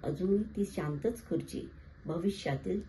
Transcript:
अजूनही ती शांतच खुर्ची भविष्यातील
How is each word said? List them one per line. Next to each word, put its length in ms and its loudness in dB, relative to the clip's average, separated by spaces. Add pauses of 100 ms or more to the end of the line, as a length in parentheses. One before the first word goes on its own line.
अजूनही 400 4
ती 220 0
शांतच 640 0
खुर्ची 420 -2 (360)
भविष्यातील 840 0